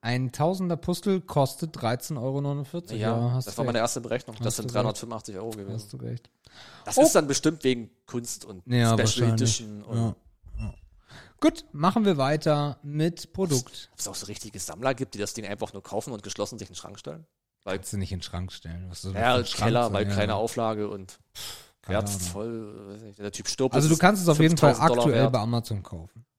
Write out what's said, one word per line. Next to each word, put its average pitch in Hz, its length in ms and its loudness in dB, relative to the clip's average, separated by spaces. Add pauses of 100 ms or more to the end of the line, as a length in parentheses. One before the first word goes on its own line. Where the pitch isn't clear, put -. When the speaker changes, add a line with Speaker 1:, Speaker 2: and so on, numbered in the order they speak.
Speaker 1:
Ein 123 300 0
Tausender 175 460 0
Puzzle 185 440 0
kostet 151 520 0
dreizehn 127 440 -2
Euro 135 220 -2
neunundvierzig. 143 600 -4
Speaker 2:
Ja, 113 180 2
Speaker 1:
Ja, 120 160 2
hast 127 140 0
Speaker 2:
das 101 80 -10
Speaker 1:
du - 40 -8
Speaker 2:
war 113 60 0
meine 120 140 2
Speaker 1:
recht. 110 40 2
Speaker 2:
erste 120 180 -2
Berechnung. 117 360 -6
Das 117 100 -4
Speaker 1:
Hast 107 100 0
Speaker 2:
sind 113 80 -4
Speaker 1:
du - 20 -4
recht. 120 80 -6
Speaker 2:
dreihundertfünfundachtzig 107 600 -4
Euro 107 140 -8
gewesen. 101 240 -10
Speaker 1:
Hast 113 200 -10
du 135 40 -14
recht. 123 320 -10 (560)
Speaker 2:
Das - 120 0
Speaker 1:
Oh. 262 60 8
Speaker 2:
ist 320 120 6
dann 156 120 4
bestimmt 156 360 0
wegen 120 260 0 (160)
Kunst - 400 -8
und 95 220 -16
Speaker 1:
Ja, 120 220 4
Speaker 2:
Special 113 100 4
Speaker 1:
wahrscheinlich. 113 600 4
Speaker 2:
Edition 107 240 -12
und 113 140 -6
Speaker 1:
Ja, 117 180 0 (440)
ja. 107 140 -6 (680)
Gut, 320 320 2
machen 185 320 2
wir 185 120 4
weiter 147 640 0
mit 151 500 -2
Produkt. 151 340 0
Speaker 2:
Ob's, - 260 -18
ob's - 140 -8
auch - 80 -10
so - 120 -10
richtige 104 320 -12
Sammler 123 340 -2
gibt, 127 220 -6
die - 20 -10
das 101 160 -4
Ding 107 120 -8
einfach 101 280 -8
nur 98 100 -12
kaufen 110 300 -6
und 104 100 -10
geschlossen 104 360 -6
sich 104 100 -12
in - 40 -20
den - 40 -14
Schrank - 220 -16
stellen? 156 260 -14 (380)
Weil 95 140 -4
Speaker 1:
Kannst - 160 -10
du 101 40 -4
nicht 92 140 -4
in 92 80 -6
den - 40 -12
Schrank 92 280 -8
stellen. 87 380 -12
Was 90 100 -14
ist - 60 -12
das 95 80 -6
denn 101 80 -2
Speaker 2:
Ja, 123 120 6
Speaker 1:
für 123 60 4
ein 117 80 -2
Schrank - 220 -2
Speaker 2:
Keller, 117 180 4
Speaker 1:
so? 104 60 -2
Speaker 2:
weil 101 140 2
Speaker 1:
Ja. 101 80 0
Speaker 2:
keine 104 200 2
Auflage 110 520 -2
und 98 320 -12 (640)
Speaker 1:
Keine 95 160 -2
Speaker 2:
Wert 101 120 0
Speaker 1:
Ahnung. 101 120 -4
Speaker 2:
voll, 104 720 -8
weiß 107 80 -16
nicht, 107 180 -20
der 104 120 -6
Typ - 160 -8
stirbt, - 260 2
Speaker 1:
Also 143 140 6
Speaker 2:
ist 160 80 6
Speaker 1:
du - 40 -4
kannst 190 220 6
es 170 80 4
auf 151 100 6
jeden 160 160 8
Fall 151 200 8
Speaker 2:
fünftausend 113 220 6
Dollar 120 100 4
Speaker 1:
aktuell 131 160 6
Speaker 2:
wert. 110 100 4
Speaker 1:
bei 120 60 4
Amazon 113 420 -2
kaufen. 90 440 -16 (140)